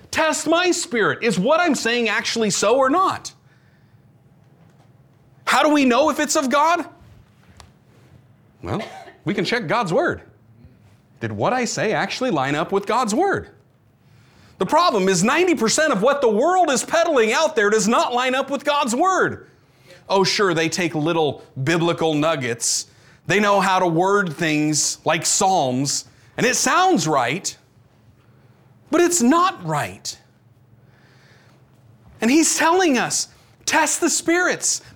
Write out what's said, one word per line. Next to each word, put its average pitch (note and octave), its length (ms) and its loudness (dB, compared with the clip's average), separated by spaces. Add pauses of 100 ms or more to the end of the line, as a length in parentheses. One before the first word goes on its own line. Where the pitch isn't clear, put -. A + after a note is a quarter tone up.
(120)
Test D#4 360 -2
my E4+ 240 2
spirit. G#3+ 500 -2
Is G#3 160 0
what C4+ 220 2
I'm E4+ 160 2
saying A#3 320 0
actually G#3+ 440 -2
so A3 260 2
or C4 120 4
not? E4+ 440 -2 (2000)
How B3+ 160 2
do D4+ 80 4
we D4 140 4
know C4 260 4
if D4+ 120 -2
it's D4+ 160 0
of C#4 120 0
God? D#4 360 2 (1800)
Well, A#2 200 -6 (440)
we E3 80 -2
can G3+ 100 -4
check G3+ 240 -4
God's G3 240 -2
word. A#3 300 -2 (1000)
Did A2+ 100 -6
what B2 220 -2
I B3+ 120 -4
say G3 280 -4
actually G3+ 380 -4
line C#3+ 240 -2
up E3+ 160 -4
with G3 160 -2
God's A3 260 -2
word? F4 360 -2 (1080)
The F#3+ 80 -4
problem C#4+ 420 2
is F#3 160 0
ninety D#4 320 2
percent C#4 380 0
of F#3+ 80 -2
what C#4 180 2
the B3+ 100 2
world D#4+ 400 2
is C4 140 0
peddling D#4 480 2
out D4+ 240 0
there G#3 140 2
does G#3 180 2
not C4 260 2
line B3+ 220 0
up C4 140 -2
with C#4 160 -6
God's C#4+ 300 0
word. D#4+ 520 0 (600)
Oh, F#3+ 140 2
sure, F#3 300 0
they D#3+ 140 0
take E3 280 -4
little D#3 480 -2 (200)
biblical E3 520 0
nuggets. D3 720 -2 (400)
They F3 120 2
know G3+ 220 4
how F#3 180 2
to F#3 80 2
word F3+ 460 0
things D3+ 720 -2
like D#3+ 200 0
Psalms, C#3+ 800 -2 (320)
and G3 80 0
it B3 100 0
sounds D4+ 520 2
right, C#3 480 -2 (1300)
but D#4+ 100 2
it's E4+ 220 2
not E4+ 420 2
right. C3+ 540 -6 (2000)
And A3+ 120 0
he's D#4 260 2
telling E4 400 2
us, E3 300 -2 (380)
"Test D4+ 360 0
the E4 80 0
spirits. E4 720 -2 (140)